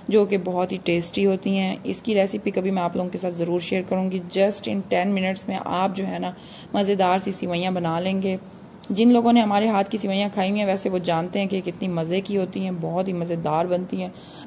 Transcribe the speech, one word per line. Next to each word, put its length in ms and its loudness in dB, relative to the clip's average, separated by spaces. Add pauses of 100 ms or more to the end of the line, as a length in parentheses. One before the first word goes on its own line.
जो 160 6
कि 120 2
बहुत 340 -2
ही 60 -2
टेस्टी 460 0
होती 320 2
हैं। 280 -2
इसकी 300 -4
recipe 380 2
कभी 200 0
मैं 100 0
आप 160 -2
लोगों 120 -2
के 80 -6
साथ 140 -4
ज़रूर 300 -2
share 220 -2
करूँगी। 360 -2
Just 420 0
in 200 -2 (120)
ten 240 2
minutes 320 -2
में 60 -2
आप 380 0
जो 100 -4
है 160 -4
ना, 160 -6 (400)
मज़ेदार 440 4
सी 120 -4
सिवैयाँ 420 -2
बना 260 0
लेंगे। 400 -2 (520)
जिन 200 6
लोगों 220 6
ने 80 8
हमारे 260 4
हाथ 160 2
की 140 -4
सिवैयाँ 320 0
खाई 200 0
हुई 100 0
हैं, 60 0
वैसे 240 0
वो 100 0
जानते 400 0
हैं 80 0
कि 140 -2
कितनी 260 -6
मज़े 340 0
की 140 -4
होती 240 -2
हैं, 220 -4
बहुत 260 -2
ही 60 -2
मज़ेदार 540 0
बनती 300 -2
हैं, 160 -6 (340)